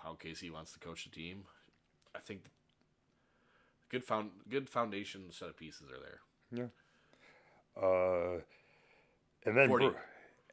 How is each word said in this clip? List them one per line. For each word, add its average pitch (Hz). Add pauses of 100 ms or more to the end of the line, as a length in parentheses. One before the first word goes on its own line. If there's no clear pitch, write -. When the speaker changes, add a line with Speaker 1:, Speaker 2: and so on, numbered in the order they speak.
Speaker 1:
how 80
Casey 80
wants 80
to -
coach 82
the 80
team. 92 (680)
I -
think 98 (1500)
good 127
found-, 107 (180)
good 131
foundation 101
set 90
of 78
pieces 76
are 64
there. 69 (1600)
Speaker 2:
Yeah. 101
Uh, 92 (1040)
and 110
then 135
Speaker 1:
Forty. 131
Speaker 2:
bro, - (560)